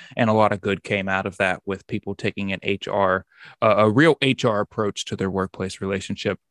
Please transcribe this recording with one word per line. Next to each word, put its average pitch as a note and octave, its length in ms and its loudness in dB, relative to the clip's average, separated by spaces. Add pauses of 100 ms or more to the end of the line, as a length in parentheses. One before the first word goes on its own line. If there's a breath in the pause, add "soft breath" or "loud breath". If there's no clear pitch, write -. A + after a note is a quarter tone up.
(140 loud breath)
And A#2+ 140 2
a A2 60 4
lot G#2+ 180 4
of G2 80 -4
good G2 240 -2
came G2 240 -2
out F#2+ 160 -2
of G2 140 -8
that, F#2 260 0
with G2 220 -8
people G2 280 -8
taking G2 380 -6
an F#2 100 -6
H - 240 -4
R, G2 380 0 (380 loud breath)
uh, G#2+ 160 6
a G#2+ 120 6
real C#3 300 6
H C3+ 240 0
R G#2+ 160 0
approach G#2 460 -4
to G#2 100 -8
their F#2+ 140 -2
workplace F#2 500 -4
relationship. G2 580 -4 (120)